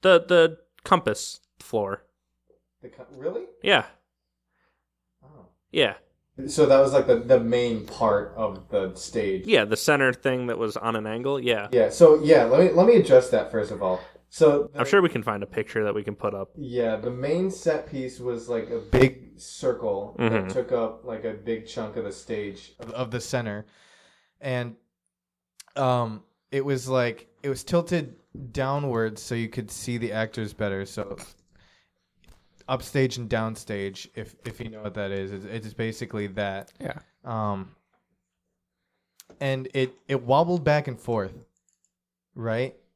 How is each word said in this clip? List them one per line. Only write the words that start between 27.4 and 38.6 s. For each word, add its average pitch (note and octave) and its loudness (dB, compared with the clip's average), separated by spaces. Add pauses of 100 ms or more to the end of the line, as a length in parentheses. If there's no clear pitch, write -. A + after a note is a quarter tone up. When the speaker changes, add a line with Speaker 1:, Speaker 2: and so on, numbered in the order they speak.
Speaker 2:
it C#3+ -4
was C3 -6
tilted E3+ -2 (380)
downwards C3 -2
so - -8
you A2+ -4
could A2 -10
see - -6
the A2 -4
actors A2 -6
better. G2 -4
So - -12 (1500)
upstage C3 -2
and A#2 -8
downstage, G#2+ -6
if, G#2+ -14
if A2+ -14
you A2+ -10
know A2 -16
what G#2 -10
that G2 -6
is, G2 -6
it's, G2 -12
it's G#2+ -12
basically A2 -6
that. G2 -8
Speaker 3:
Yeah. E3 -10 (260)
Speaker 2:
Um, G#2 -6 (1700)